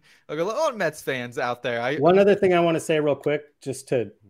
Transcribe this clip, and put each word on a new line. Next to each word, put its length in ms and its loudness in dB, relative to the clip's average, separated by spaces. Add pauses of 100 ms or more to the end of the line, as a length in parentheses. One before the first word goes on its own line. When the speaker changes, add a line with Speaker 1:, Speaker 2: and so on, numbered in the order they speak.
(280)
Speaker 1:
Look, 100 -6
a 60 -2
lot 280 -2
of 40 -12
Mets 260 -4
fans 360 -6
out 240 -2
there. 180 -2
I 160 -2
Speaker 2:
One 220 4
other 160 4
thing 200 2
I 60 4
wanna 200 2
say 200 0
real 160 0
quick, 260 -2 (180)
just 280 -10
to 240 -2 (180)